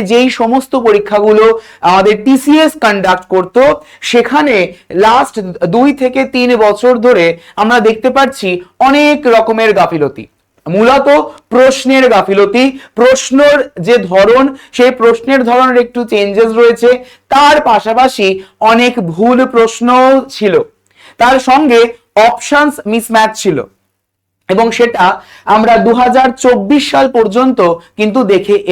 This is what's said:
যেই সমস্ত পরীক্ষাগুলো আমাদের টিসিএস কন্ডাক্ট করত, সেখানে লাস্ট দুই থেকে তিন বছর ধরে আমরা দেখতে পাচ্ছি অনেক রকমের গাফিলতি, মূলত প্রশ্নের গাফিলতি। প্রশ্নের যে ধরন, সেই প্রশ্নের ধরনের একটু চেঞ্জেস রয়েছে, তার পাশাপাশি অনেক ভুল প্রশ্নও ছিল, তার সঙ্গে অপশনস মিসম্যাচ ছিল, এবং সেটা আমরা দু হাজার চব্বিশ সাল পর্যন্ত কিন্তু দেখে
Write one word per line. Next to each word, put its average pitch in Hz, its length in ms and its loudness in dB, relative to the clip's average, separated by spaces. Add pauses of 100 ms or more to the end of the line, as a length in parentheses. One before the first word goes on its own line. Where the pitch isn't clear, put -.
(120)
যেই 247 180 2
সমস্ত 240 460 -2
পরীক্ষাগুলো 214 840 2 (300)
আমাদের 196 260 2 (100)
টিসিএস 294 480 2 (120)
কন্ডাক্ট 190 480 -2
করত, 185 240 -2 (540)
সেখানে 247 440 0 (500)
লাস্ট 247 300 0 (380)
দুই 254 160 2 (120)
থেকে 254 200 -2 (140)
তিন 247 140 0 (160)
বছর 208 280 0 (120)
ধরে 214 200 4 (360)
আমরা 233 180 0
দেখতে 220 300 -2
পাচ্ছি 262 400 -2 (300)
অনেক 294 380 2 (180)
রকমের 220 440 0
গাফিলতি, 151 460 -4 (500)
মূলত 262 320 2 (460)
প্রশ্নের 262 600 0
গাফিলতি। 196 500 0 (360)
প্রশ্নের 285 600 2 (280)
যে 233 100 2
ধরন, 220 580 2 (220)
সেই 247 140 2
প্রশ্নের 247 580 0
ধরনের 247 360 2
একটু 240 140 -10 (120)
চেঞ্জেস 208 380 0 (100)
রয়েছে, 233 300 2 (440)
তার 294 220 4 (140)
পাশাপাশি 226 580 0 (440)
অনেক 247 280 0
ভুল 220 540 -2
প্রশ্নও 247 720 0 (100)
ছিল, 202 180 -2 (680)
তার 254 180 2
সঙ্গে 262 400 2 (480)
অপশনস 294 480 -2 (160)
মিসম্যাচ 220 400 -2 (100)
ছিল, 165 160 -2 (960)
এবং 190 120 2 (120)
সেটা 233 280 0 (400)
আমরা 220 320 2
দু 214 140 0 (100)
হাজার 254 260 2 (160)
চব্বিশ 247 480 0
সাল 269 140 0 (120)
পর্যন্ত 240 420 0 (380)
কিন্তু 214 260 -2
দেখে 196 320 0 (160)